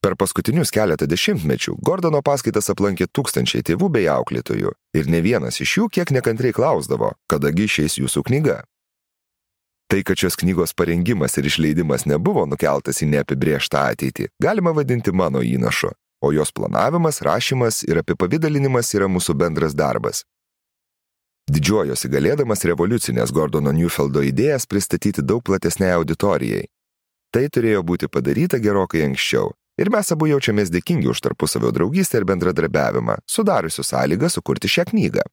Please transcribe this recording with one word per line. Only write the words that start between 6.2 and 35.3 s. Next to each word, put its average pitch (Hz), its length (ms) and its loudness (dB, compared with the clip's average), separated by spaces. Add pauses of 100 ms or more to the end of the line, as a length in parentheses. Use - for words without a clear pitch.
klausdavo, 67 560 0 (160)
kadagi 78 400 0
išeis 76 320 -2
jūsų 67 240 -2
knyga. 139 380 0 (1300)
Tai, 98 80 0
kad 92 160 0
šios - 240 -2
knygos 87 320 0
parengimas 85 640 0
ir 69 80 0
išleidimas 76 640 0
nebuvo 85 400 0
nukeltas 71 560 -2
į 73 80 2
neapibrėžtą 69 800 0
ateitį, - 380 -6 (100)
galima 175 320 2
vadinti 127 400 0
mano 71 320 0
įnašu, 58 480 0 (280)
o 71 120 2
jos 76 200 0
planavimas, 123 680 0
rašymas 117 640 0
ir 82 160 2
apipavidalinimas 135 960 0
yra 98 120 4
mūsų 90 280 0
bendras 78 400 0
darbas. 58 480 -2 (1200)
Didžiuojuosi 73 600 0
galėdamas 104 560 0
revoliucinės 80 680 0
Gordono 73 400 0
Neufeldo 73 520 0
idėjas 123 400 0
pristatyti - 560 -2
daug 104 240 0
platesnei 92 480 0
auditorijai. 78 720 0 (680)
Tai 131 200 2
turėjo 110 320 2
būti 87 240 -2
padaryta 117 520 0
gerokai 98 460 0
anksčiau, 62 420 -2 (320)
ir 196 80 2
mes 208 240 0
abu 156 160 0
jaučiamės 107 400 2
dėkingi 87 400 0
už - 160 -4
tarpusavio 60 480 0
draugystę 117 480 0
ir 92 80 -2
bendradarbiavimą, 71 960 0
sudariusių 127 640 -2
sąlygą 80 420 0
sukurti - 400 -4
šią 175 220 0
knygą. 180 420 0